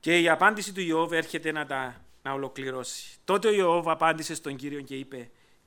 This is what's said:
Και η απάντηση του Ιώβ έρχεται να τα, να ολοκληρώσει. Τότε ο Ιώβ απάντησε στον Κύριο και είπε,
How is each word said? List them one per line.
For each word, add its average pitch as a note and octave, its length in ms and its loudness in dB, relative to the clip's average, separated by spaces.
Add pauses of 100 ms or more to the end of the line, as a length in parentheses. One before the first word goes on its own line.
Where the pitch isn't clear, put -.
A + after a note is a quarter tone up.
Και E3+ 120 6
η E3+ 100 4
απάντηση G3 440 4
του F#3+ 80 -6
Ιώβ E3 300 0
έρχεται D#3+ 400 -2
να D3+ 140 -4
τα, C3 360 -6 (200)
να C3+ 100 -6
ολοκληρώσει. C3 920 -8
Τότε G3 240 2
ο G#3+ 40 4
Ιώβ F3 380 4
απάντησε D#3+ 460 2
στον C#3 200 -8
Κύριο C#3+ 260 -10
και C3+ 140 -10
είπε, C3 340 -12 (380)